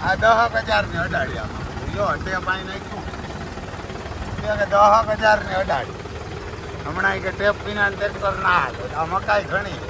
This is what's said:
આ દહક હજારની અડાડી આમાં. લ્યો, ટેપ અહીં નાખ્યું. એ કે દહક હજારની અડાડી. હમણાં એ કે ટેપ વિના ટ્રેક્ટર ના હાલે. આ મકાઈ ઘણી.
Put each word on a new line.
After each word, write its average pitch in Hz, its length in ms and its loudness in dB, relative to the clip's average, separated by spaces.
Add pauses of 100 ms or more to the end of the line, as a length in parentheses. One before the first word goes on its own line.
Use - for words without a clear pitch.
આ 185 120 2
દહક 226 400 4 (120)
હજારની 208 300 2
અડાડી 170 400 -2
આમાં. - 560 -6
લ્યો, 196 220 0 (100)
ટેપ 185 240 -4
અહીં 190 180 -2
નાખ્યું. - 360 -10 (1400)
એ 208 120 0
કે 202 80 4
દહક 214 540 6
હજારની 214 360 4
અડાડી. 165 440 0 (840)
હમણાં 190 300 0
એ 190 40 -4
કે 185 120 -4
ટેપ 202 240 2 (100)
વિના 208 240 0
ટ્રેક્ટર 202 480 -2
ના 185 220 4
હાલે. 127 360 -4
આ 160 100 0
મકાઈ 196 380 0
ઘણી. 190 360 -4 (100)